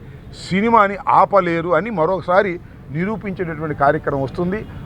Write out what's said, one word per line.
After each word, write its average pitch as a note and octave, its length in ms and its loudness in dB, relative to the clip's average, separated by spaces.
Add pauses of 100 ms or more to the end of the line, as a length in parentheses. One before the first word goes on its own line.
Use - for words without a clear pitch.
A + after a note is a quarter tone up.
(460)
సినిమాని G3+ 500 2 (240)
ఆపలేరు F3 580 2
అని G#3+ 200 -2
మరొకసారి F3+ 540 2 (420)
నిరూపించేటటువంటి E3+ 880 -6
కార్యక్రమం C#3+ 440 2
వస్తుంది. F3+ 340 -4 (260)